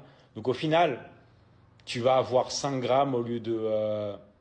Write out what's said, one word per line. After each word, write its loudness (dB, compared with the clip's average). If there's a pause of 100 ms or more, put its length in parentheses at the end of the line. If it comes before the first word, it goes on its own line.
(340)
Donc -6
au 2
final, 0 (760)
tu -6
vas 4
avoir 2
cinq -4
grammes 2
au 0
lieu -4
de, -4
euh, -2 (240)